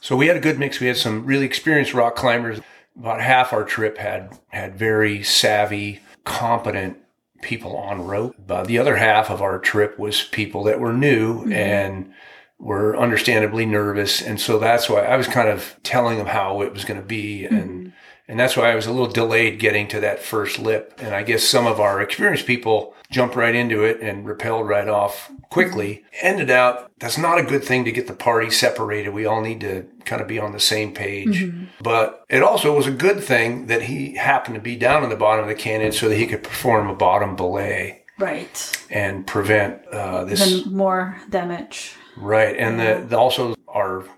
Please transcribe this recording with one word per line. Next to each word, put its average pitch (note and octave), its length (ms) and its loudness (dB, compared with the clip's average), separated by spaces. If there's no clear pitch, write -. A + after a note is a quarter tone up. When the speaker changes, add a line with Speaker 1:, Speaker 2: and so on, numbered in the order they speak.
Speaker 1:
So B2+ 160 -2
we D3 100 4
had F3 80 6
a D#3 60 -2
good D3 180 2
mix. C#3 220 -4
We B2+ 60 0
had B2 100 0
some A2 280 -2
really C3+ 200 2
experienced C#3+ 480 0
rock A#2 240 2
climbers. A#2+ 420 0
About A2+ 220 -4
half B2+ 320 4
our G#2+ 100 0
trip G#2+ 360 -2
had, G#2 380 -8
had F#2+ 280 -10
very G#2+ 460 2
savvy, G#2 760 2
competent G#2 720 -2
people G#2+ 360 -8
on G2 300 -6
rope. G#2+ 280 -4
But F#2+ 200 -4
the A#2 120 2
other A#2+ 160 4
half A2 340 4
of G2 120 -4
our F#2+ 180 -2
trip G#2 400 0
was G#2 240 -2
people G2+ 420 -6
that G#2+ 140 2
were A#2+ 140 -2
new A#2 480 2
Speaker 2:
Mm-hmm. - 120 -2
Speaker 1:
and G2 600 0
were G#2+ 400 0
understandably A2 680 2
nervous. G#2 560 0
And G#2 180 -6
so A2+ 200 2
that's A#2 300 2
why G#2+ 160 4
I B2 120 2
was B2 100 0
kind A#2 220 2
of G2+ 340 -4
telling A#2 340 0
them G#2 100 -4
how G2+ 340 -2
it G2+ 120 -4
was - 120 -8
gonna G2+ 160 -8
be. G#2 440 -8
And, F#2+ 240 0
Speaker 2:
Mm-hmm. F2+ 200 -12
Speaker 1:
and A2+ 100 -8
that's B2+ 160 2
why A#2+ 160 4
I A2+ 40 2
was A2 120 -4
a A#2 60 -4
little B2 180 0
delayed A2+ 480 0
getting G#2 300 0
to G#2+ 100 -6
that G2+ 220 -2
first G#2 360 -4
lip. A2 360 -2
And G#2+ 100 -6
I G2 100 -2
guess A2 200 0
some A#2+ 240 4
of G#2+ 140 0
our G2 200 2
experienced - 460 0
people A2+ 480 0
jumped B2 240 0
right A#2 180 2
into A#2 300 2
it A2+ 180 2
and G2+ 240 -6
rappelled A2 440 -4
right G2+ 180 0
off G#2 420 -2
quickly. A2 460 -2
Speaker 2:
Mm-hmm. - 320 -6
Speaker 1:
Ended F3+ 220 0
out, B2 480 4
that's A#2 200 -6
not E3+ 220 2
a - 40 0
good C#3 200 0
thing B2+ 220 0
to A#2 60 -2
get B2 160 -4
the A2+ 60 -10
party A2+ 360 0
separated. G#2+ 600 0
We G#2 160 -4
all A2 160 0
need A2 180 -4
to F#2+ 260 -6
kind A2+ 160 -4
of - 80 -8
be A2 100 -4
on G#2 140 -6
the G#2 60 -10
same G#2+ 340 0
page. G2+ 500 -2
Speaker 2:
Mm-hmm. F3 220 -6
Speaker 1:
But A2+ 480 0
it C3 120 4
also D3 340 4
was C#3 120 4
a C#3 40 -2
good D#3 300 2
thing A#2+ 460 0
that A2+ 160 0
he C3+ 320 -6
happened B2+ 400 0
to G#2+ 60 -8
be A#2+ 160 -6
down C3+ 260 4
in B2 60 -4
the A2 80 -2
bottom G#2+ 260 4
of G#2+ 60 -6
the G#2+ 120 -6
canyon A2 300 0
so A2 160 0
that G#2+ 80 4
he A2+ 100 2
could A2 160 -6
perform A2 480 0
a F#2 60 -4
bottom G2 400 2
belay. F#2 680 -4
Speaker 2:
Right. - 720 -6
Speaker 1:
And G2 380 -4
prevent, G#2 640 0
uh, F#2 320 -4
this F3+ 240 2
Speaker 2:
Even F#3 260 0
more F#3+ 460 0
damage. - 640 -6
Speaker 1:
Right. G#2+ 400 2
And A2+ 220 0
Speaker 2:
Yeah. A2 220 2
Speaker 1:
the, - 60 -12
the, A#2 100 0
also A#2+ 380 2
our F#2+ 380 -4